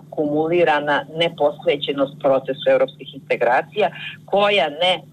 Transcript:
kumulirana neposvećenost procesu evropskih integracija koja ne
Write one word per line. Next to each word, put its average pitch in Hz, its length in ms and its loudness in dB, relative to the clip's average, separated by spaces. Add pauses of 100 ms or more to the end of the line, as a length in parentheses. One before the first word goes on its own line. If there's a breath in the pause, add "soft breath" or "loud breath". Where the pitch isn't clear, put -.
kumulirana 151 960 0 (100)
neposvećenost 147 1040 -2
procesu 135 500 0
evropskih - 460 0
integracija - 760 0 (360 loud breath)
koja 202 440 2
ne 165 320 0 (120)